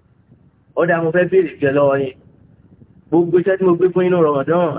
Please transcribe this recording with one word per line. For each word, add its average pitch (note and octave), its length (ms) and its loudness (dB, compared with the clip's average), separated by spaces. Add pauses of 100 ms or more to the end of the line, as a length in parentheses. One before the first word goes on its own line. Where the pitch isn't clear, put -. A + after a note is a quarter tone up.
(760)
Ó D3+ 80 0
dáa, E3 180 0
mo D#3+ 80 -2
fẹ́ F3 180 0
béèrè F3+ 300 0
jẹ C#3 120 0
lọ́wọ́ C#3 280 2
yín. C3 140 -6 (920)
Gbogbo E3+ 340 0
iṣẹ́ F#3+ 180 -2
tí F#3 80 -4
mo F3+ 100 2
gbé F3 140 0
fún F#3 140 0
yín F3+ 100 0
ní F3+ 100 2
Ramadan D3+ 560 0